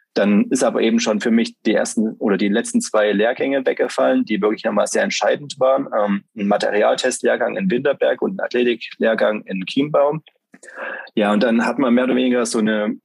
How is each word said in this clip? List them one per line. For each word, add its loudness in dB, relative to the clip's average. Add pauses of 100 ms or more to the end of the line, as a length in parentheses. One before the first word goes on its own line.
(140)
Dann 4
ist 0
aber 2
eben 2
schon 0
für 0
mich 2
die 2
ersten -2
oder 0
die 0
letzten 0
zwei 2
Lehrgänge 0
weggefallen, 0
die -2
wirklich 0
nochmal 0
sehr -2
entscheidend -2
waren. 2 (100)
Ähm, -2 (120)
ein -2
Materialtestlehrgang 0
in -2
Winterberg 0
und -2
ein -6
Athletiklehrgang -2
in -10
Chiembaum. 0 (920)
Ja, 2
und 2
dann 2
hat -2
man 2
mehr 2
oder 0
weniger 2
so -2
eine 0